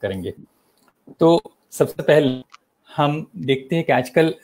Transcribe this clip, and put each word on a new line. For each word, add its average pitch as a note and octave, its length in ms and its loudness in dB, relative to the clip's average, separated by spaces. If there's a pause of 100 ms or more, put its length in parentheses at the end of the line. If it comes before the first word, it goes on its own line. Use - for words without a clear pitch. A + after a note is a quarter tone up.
करेंगे। F#2+ 320 -8 (840)
तो E3 220 4 (300)
सबसे - 320 -4
पहले C3+ 400 2 (540)
हम D3+ 400 -2
देखते C3+ 380 -2
हैं E3 100 -2
कि D3+ 60 -2
आजकल C#3 520 0